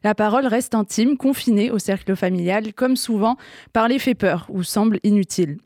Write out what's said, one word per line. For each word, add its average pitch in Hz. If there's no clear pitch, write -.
la 208
parole 220
reste 233
intime, 226
confinée 247
au 208
cercle 190
familial, 185
comme 254
souvent, 226
parler 233
fait 254
peur 175
ou 185
semble 214
inutile. 185